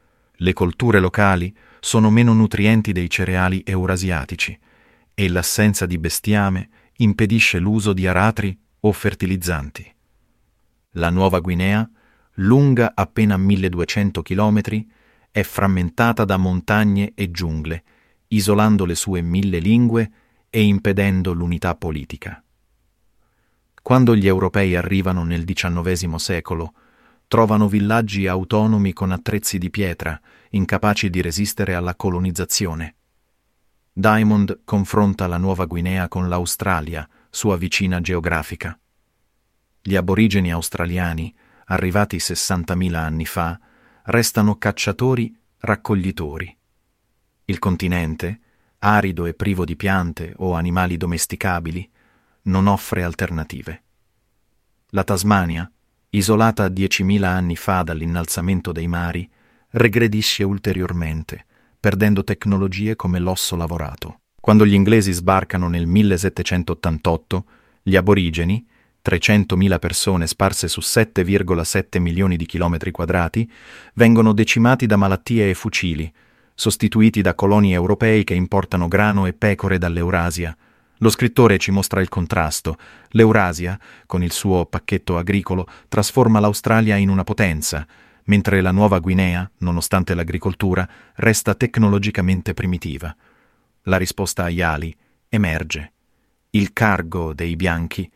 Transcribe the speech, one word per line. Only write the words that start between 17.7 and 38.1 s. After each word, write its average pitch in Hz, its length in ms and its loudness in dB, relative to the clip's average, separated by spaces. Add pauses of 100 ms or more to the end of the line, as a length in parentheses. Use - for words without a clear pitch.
isolando 104 540 2
le 87 100 -2
sue 90 280 -4
mille 90 360 0
lingue 113 540 2 (380)
e 113 100 0
impedendo 98 720 2
l'unità 87 420 -2
politica. 78 680 -10 (1400)
Quando 127 340 4
gli 101 120 4
europei 92 500 2
arrivano 90 480 -2
nel 85 200 -2
diciannovesimo 87 760 -4
secolo, 82 560 -6 (520)
trovano 107 420 4
villaggi 101 580 0
autonomi 101 680 0
con 92 200 -4
attrezzi - 440 -4
di 90 140 -4
pietra, 85 500 -6 (300)
incapaci 101 580 0
di 90 140 -2
resistere 92 520 -4
alla 87 200 -4
colonizzazione. 87 1040 -4 (920)
Diamond 107 720 2
confronta 101 640 0
la 87 120 -4
Nuova 92 260 -2
Guinea 87 440 -4
con 90 200 -4
l'Australia, 85 800 -4 (220)
sua 101 260 -2
vicina 90 460 -2
geografica. 82 760 -4 (1000)